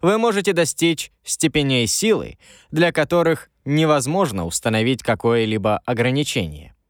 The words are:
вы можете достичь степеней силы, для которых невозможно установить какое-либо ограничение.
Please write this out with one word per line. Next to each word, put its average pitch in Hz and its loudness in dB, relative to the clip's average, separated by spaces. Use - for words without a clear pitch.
вы 196 4
можете 202 2
достичь 165 0
степеней 139 0
силы, 131 0
для 165 2
которых 165 0
невозможно 147 0
установить 110 -2
какое-либо 110 0
ограничение. 120 -2